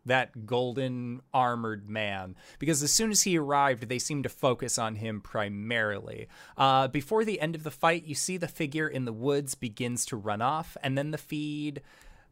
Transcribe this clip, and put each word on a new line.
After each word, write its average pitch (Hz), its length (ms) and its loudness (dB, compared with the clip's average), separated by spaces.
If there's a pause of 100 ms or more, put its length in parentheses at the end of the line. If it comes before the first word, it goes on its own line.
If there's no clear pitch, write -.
that 123 400 0
golden 123 760 -2 (140)
armored 113 560 2
man, 98 460 -4 (220)
because 143 240 2
as 143 100 2
soon 220 180 4
as 196 120 4
he 180 140 4
arrived, 139 520 2
they 123 100 -2
seemed 143 240 -2
to 123 80 -2
focus 127 480 2
on 110 180 -2
him 107 240 -4
primarily. 107 1080 -2 (300)
Uh, 135 320 6
before 180 360 2
the 214 160 -2
end 160 140 -2
of 156 100 -8
the 151 60 -6
fight, 165 340 2
you 151 100 -6
see 185 220 -2
the 170 120 -2
figure 156 400 -2
in 131 160 -2
the 117 80 -4
woods 139 420 0
begins 120 520 -4
to 123 100 -6
run 104 240 -2
off, 151 420 0
and 135 140 0
then 147 140 -2
the 151 80 -6
feed 147 640 -6 (500)